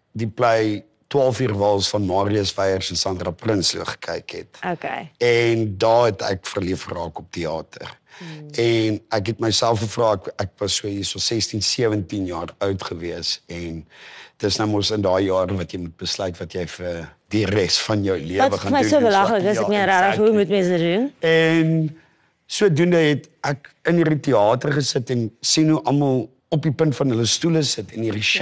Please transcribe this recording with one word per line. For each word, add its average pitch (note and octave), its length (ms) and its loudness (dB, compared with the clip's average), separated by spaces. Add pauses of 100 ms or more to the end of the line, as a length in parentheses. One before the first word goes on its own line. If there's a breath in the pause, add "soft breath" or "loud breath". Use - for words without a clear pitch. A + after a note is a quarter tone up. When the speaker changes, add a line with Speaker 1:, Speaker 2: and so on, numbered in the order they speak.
(120)
Speaker 1:
die A2+ 140 -4
play A2 580 0 (240)
twaalf C3 320 2
uur A#2+ 140 0
wals G2+ 340 2
van G#2 180 0
Marius G2 480 0
Weyers F#2+ 360 0
en F2+ 60 -6
Sandra F#2 340 -4
Prinsloo F2+ 540 -2
gekyk - 460 -8
het. - 180 -14 (240)
Speaker 2:
Okay. D#3 460 -8
Speaker 1:
En A#2 600 2
daar A2+ 280 4
het G2+ 160 -2
ek G2 240 -4
verlief F#2 380 -4
geraak E2+ 340 -8
op E2 120 -16
theater. D#2+ 680 -8 (200)
Speaker 2:
Hmm. D#3 380 -14
Speaker 1:
En A2+ 440 0 (100)
ek G#2 160 -2
het A2+ 140 -4
myself A2+ 400 0
gevra, A2+ 320 0
ek, - 260 -4
ek G2 100 -4 (100)
was G2 180 -2
so G#2+ 120 -6
hier G2+ 160 -6
so - 140 -6
sestien, A2 440 -2
sewentien G#2 640 -2
jaar E2+ 220 -6 (100)
oud G2 240 -2
gewees E2+ 640 -6
en E2+ 400 -8 (520 loud breath)
dis G2+ 180 0
nou G#2+ 120 0
mos G#2 220 0
in G#2+ 120 -2
daai F#2+ 220 2
jare F#2 300 0
wat F2+ 180 -4
jy F#2+ 60 -8
moet E2+ 180 -10
besluit F2+ 420 -6
wat E2+ 140 -10
jy F#2 140 -6
vir E2+ 420 -8 (200)
die G#2 180 0
res G2 320 2
van G#2 260 0
jou F#2+ 140 0
lewe E2+ 320 0
Speaker 2:
Wat F#2+ 100 -2
Speaker 1:
gaan - 100 -4
Speaker 2:
vir - 0 -
my C#4 100 2
Speaker 1:
doen A#3+ 100 2
Speaker 2:
so D#4 60 4
Speaker 1:
en C4+ 60 4
so. A#3 60 4
Speaker 2:
belaglik G3 360 4
is, G#3 120 2
Speaker 1:
Ja, G#3+ 60 0
Speaker 2:
ek G#3 60 0
meen, G3+ 160 2
regtig, F#3+ 320 4
hoe G#3+ 100 4
Speaker 1:
exactly. A3+ 120 6
Speaker 2:
moet G3 100 2
mense F#3 220 2
dit F3 100 2
doen? F#3+ 400 0
Speaker 1:
En D#3+ 760 4 (500 soft breath)
sodoende F3 500 4
het D3+ 320 2 (120)
ek - 340 -6 (100)
in E3+ 120 2
hierdie D#3+ 240 2
theater A#2+ 520 2
gesit C#3 380 -2
en A#2 200 0 (100)
sien D#3 300 2
hoe D#3 120 2
almal C3+ 460 2 (200)
op D#3 140 0
die D#3 100 0
punt D#3 240 0
van C#3 120 0
hulle A#2 180 2
stoele D#3+ 360 0
sit A2+ 300 -4
en A2 100 -6
hierdie G#2+ 180 -4
Speaker 2:
Ja, - 220 0